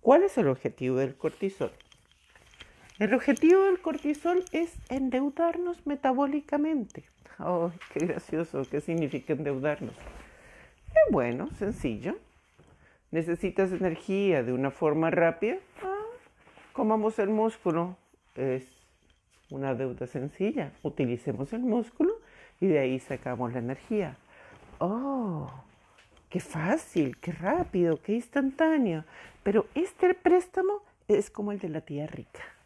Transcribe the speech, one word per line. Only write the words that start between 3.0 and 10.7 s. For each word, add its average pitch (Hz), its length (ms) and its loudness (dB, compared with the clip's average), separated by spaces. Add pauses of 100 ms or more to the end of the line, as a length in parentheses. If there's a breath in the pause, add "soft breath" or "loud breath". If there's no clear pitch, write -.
objetivo 311 500 6
del 381 160 4
cortisol 320 720 -2
es 330 220 -2 (160)
endeudarnos 294 1000 -2
metabólicamente. 285 1160 -2 (320)
¡Ay, 170 340 -2 (220)
qué 170 120 -2
gracioso! 156 640 -4
¿Qué 147 120 -2
significa 160 520 -2
endeudarnos? 143 600 -4 (920 loud breath)